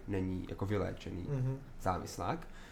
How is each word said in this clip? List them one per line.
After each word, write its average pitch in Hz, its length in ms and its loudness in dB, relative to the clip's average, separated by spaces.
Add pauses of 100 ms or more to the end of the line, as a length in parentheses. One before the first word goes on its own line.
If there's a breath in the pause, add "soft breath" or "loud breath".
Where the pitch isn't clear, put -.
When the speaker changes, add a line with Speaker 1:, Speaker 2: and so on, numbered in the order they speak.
Speaker 1:
není 92 420 2
jako 98 160 0
vyléčený 92 640 0
Speaker 2:
Mhm. 131 300 2 (220)
Speaker 1:
závislák. 92 640 0 (240 loud breath)